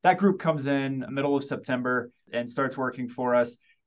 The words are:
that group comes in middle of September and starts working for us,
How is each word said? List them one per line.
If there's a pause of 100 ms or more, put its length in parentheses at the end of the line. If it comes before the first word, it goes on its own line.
that
group
comes
in
middle
of
September (200)
and
starts
working
for
us, (280)